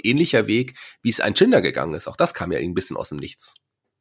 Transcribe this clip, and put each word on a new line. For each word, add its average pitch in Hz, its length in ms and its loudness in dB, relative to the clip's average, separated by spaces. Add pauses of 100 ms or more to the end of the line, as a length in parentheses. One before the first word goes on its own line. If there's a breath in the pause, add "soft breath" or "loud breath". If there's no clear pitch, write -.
ähnlicher 127 420 2
Weg, 127 300 -2 (260 loud breath)
wie 120 80 -2
es - 120 -2
ein 104 140 0
Jinder 202 260 6
gegangen 76 320 -2
ist. - 160 -10
Auch - 80 -12
das - 160 2
kam 87 180 -6
ja 76 80 0
ein 90 140 -4
bisschen - 240 -2
aus - 120 -6
dem 76 80 -10
Nichts. - 360 -14 (480)